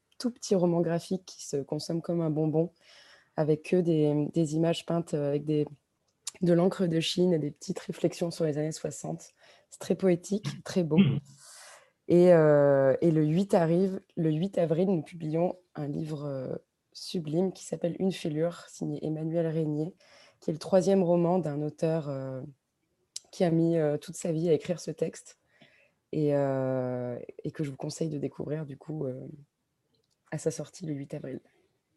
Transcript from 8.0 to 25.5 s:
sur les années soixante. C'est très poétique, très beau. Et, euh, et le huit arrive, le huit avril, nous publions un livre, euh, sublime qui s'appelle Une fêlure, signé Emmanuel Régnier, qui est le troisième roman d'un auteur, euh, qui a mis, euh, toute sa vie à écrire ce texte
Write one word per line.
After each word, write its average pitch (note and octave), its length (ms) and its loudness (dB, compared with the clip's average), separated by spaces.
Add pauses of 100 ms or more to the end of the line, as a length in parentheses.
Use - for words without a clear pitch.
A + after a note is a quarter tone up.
sur E3 140 -4
les D3 140 -2
années D#3 140 -2
soixante. D#3+ 600 -10 (380)
C'est - 100 -20
très - 140 0
poétique, F#3 680 -2
très F#3 200 0
beau. D#3 140 2 (1120)
Et, F3 260 8
euh, C#3+ 680 6
et E3+ 100 4
le D#3 140 4
huit E3+ 300 2
arrive, F#3 480 2 (140)
le D#3+ 140 0
huit E3 280 -2
avril, E3+ 320 2
nous E3+ 120 2
publions E3 540 -4 (180)
un D3 140 -6
livre, D3+ 380 -6
euh, C3+ 280 -6 (380)
sublime F3 600 -2
qui - 120 -14
s'appelle E3 340 -4
Une F#3 140 0
fêlure, E3 560 -4
signé D3+ 380 -8
Emmanuel D#3+ 400 -2
Régnier, D#3 480 -2 (460)
qui - 100 -6
est - 20 -2
le D3+ 60 -4
troisième F#3+ 440 4
roman F3 360 4
d'un D3+ 240 -2
auteur, D#3 460 -2
euh, C3+ 340 -8 (880)
qui - 140 0
a E3+ 80 4
mis, E3 260 4
euh, D3+ 180 2
toute D#3+ 200 -10
sa F3 160 -4
vie D#3+ 160 0
à E3 40 6
écrire D#3+ 280 0
ce - 100 -10
texte - 480 -6 (720)